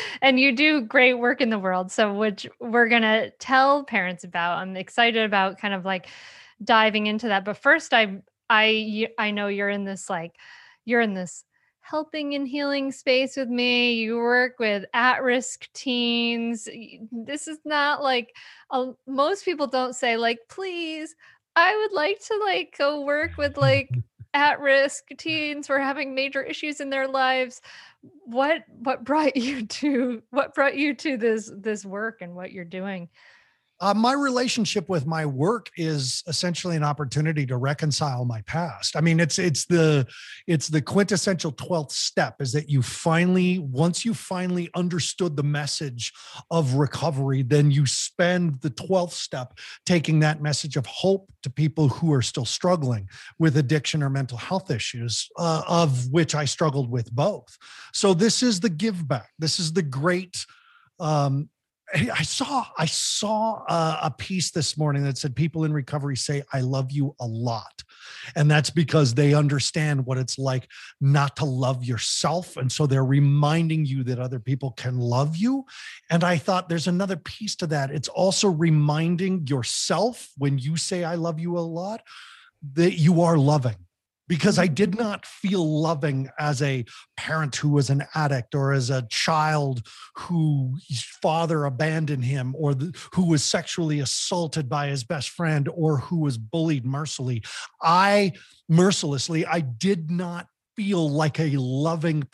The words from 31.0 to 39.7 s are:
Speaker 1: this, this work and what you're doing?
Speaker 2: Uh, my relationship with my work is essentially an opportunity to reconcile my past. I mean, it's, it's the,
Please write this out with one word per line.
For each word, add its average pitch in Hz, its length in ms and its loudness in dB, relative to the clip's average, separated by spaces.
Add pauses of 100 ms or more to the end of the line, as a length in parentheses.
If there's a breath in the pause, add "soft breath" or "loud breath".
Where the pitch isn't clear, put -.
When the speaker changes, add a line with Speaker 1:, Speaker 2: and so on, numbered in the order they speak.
Speaker 1:
this, 220 360 -2
this 202 320 -6
work 208 360 -8
and 175 160 -14
what 190 160 -14
you're 185 120 -12
doing? 185 440 -8 (760 soft breath)
Speaker 2:
Uh, 202 120 4
my 233 180 4
relationship 247 800 0
with 151 160 0
my 160 180 -2
work 151 500 0
is 151 520 -2
essentially 175 500 -2
an 151 60 0
opportunity 147 640 0
to 127 100 -2
reconcile 135 720 -2
my 110 160 -6
past. 156 520 -6
I 151 60 -2
mean, 165 180 4
it's, 170 200 2
it's 180 260 0
the, 156 420 4 (400 loud breath)